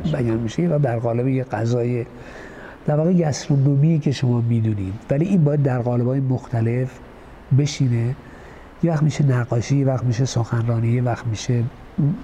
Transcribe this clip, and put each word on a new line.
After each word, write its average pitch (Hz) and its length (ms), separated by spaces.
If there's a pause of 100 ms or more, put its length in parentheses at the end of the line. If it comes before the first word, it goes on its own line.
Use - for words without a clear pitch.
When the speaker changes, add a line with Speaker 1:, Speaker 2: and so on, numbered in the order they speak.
Speaker 1:
می‌شه. 151 120
Speaker 2:
بیان 117 220
می‌شه، 117 240
یه 175 60
وقت 147 140
در 120 160
قالب 120 300
یه 131 160
غذای، 120 640 (800)
در 151 100
واقع 160 160
گاسترونومی 147 840
که 147 120
شما 120 300
می‌دونید، 110 540 (160)
ولی 143 140
این 190 200
باید 147 180
در 127 160
قالب‌های 123 420
مختلف 127 800 (600)
بشینه. 127 560 (680)
یه 170 100
وقت 147 100
می‌شه 151 240
نقاشی، 123 500
یه 139 100
وقت 131 180
می‌شه 123 200
سخنرانی، 117 640
یه 120 140
وقت 120 240
می‌شه 117 360 (600)